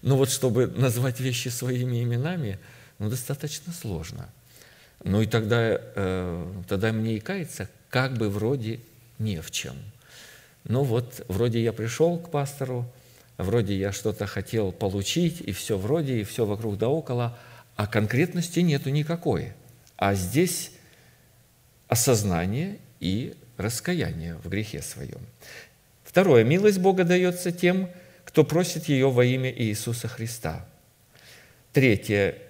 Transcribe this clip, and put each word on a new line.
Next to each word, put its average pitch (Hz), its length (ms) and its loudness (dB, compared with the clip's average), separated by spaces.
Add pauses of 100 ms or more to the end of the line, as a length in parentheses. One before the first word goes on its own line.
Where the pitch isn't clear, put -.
Но 135 140 4
вот 131 140 4
чтобы 123 360 2
назвать 123 540 0
вещи 127 280 -2
своими 123 540 -2
именами, 120 560 -2 (400)
ну, 104 100 -4
достаточно 147 640 -8
сложно. 85 560 -8 (720)
Ну 101 200 2
и 110 40 2
тогда, 113 540 2
э, 90 720 -4 (160)
тогда 104 240 0
мне 110 240 -2
и 104 40 -4
каяться 180 500 -8 (180)
как 131 300 0
бы 107 100 0
вроде 110 520 -4 (380)
не 104 220 -2
в - 100 -14
чем. - 240 -8 (920)
Ну 131 200 0
вот, 123 440 -2
вроде 113 340 0
я 113 100 2
пришел 135 460 0
к 170 120 -12
пастору, 131 540 -4 (540)
вроде 98 400 0
я 98 140 0
что-то 104 340 -4
хотел 101 460 -2
получить, 110 680 -2
и - 120 -6
все 101 260 -4
вроде, 127 420 0
и 104 40 -4
все 113 200 -2
вокруг 104 320 -2
да 107 120 0
около, 123 500 -2 (380)
а 104 100 -2
конкретности 160 760 0
нету 143 300 2
никакой. 151 640 0 (420)
А 101 180 2
здесь 113 580 0 (1160)
осознание 113 920 2 (220)
и 98 340 -2 (220)
раскаяние 87 800 -4
в - 120 -12
грехе 98 340 -4
своем. - 400 -12 (840)
Второе. 160 400 8
Милость 190 340 4
Бога 185 260 4
дается 180 480 2
тем, 180 360 2 (380)
кто - 180 6
просит 170 460 0
ее 135 200 6
во 123 140 6
имя 127 260 0
Иисуса 117 580 -2
Христа. - 580 -8 (1040)
Третье. 101 640 4 (140)